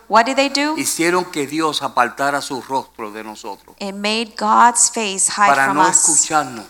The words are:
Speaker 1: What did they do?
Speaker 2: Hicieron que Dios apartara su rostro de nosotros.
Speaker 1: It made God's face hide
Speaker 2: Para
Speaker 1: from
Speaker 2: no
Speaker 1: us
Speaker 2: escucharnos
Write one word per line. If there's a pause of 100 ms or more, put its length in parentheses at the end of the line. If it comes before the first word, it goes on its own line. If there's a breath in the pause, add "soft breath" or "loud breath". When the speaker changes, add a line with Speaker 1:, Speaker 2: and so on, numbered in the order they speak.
Speaker 1:
What
did
they
do?
Speaker 2:
Hicieron
que
Dios
apartara
su
rostro
de
nosotros.
Speaker 1:
It
made
God's
face
hide
Speaker 2:
Para
Speaker 1:
from
Speaker 2:
no
Speaker 1:
us
Speaker 2:
escucharnos